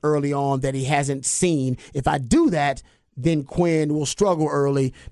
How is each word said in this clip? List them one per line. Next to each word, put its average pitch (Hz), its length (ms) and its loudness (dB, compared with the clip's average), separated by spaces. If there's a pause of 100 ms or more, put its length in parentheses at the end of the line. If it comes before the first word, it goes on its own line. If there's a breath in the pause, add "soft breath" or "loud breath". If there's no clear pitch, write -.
early 147 300 0
on 139 280 0
that 135 140 -2
he 131 100 -4
hasn't 139 400 -2
seen. 135 520 0 (160 loud breath)
If 139 140 -4
I 151 120 2
do 269 320 2
that, 143 300 -2 (360 soft breath)
then 151 260 0
Quinn 156 500 0
will 151 120 -2
struggle 170 420 0
early." 139 460 0 (180 loud breath)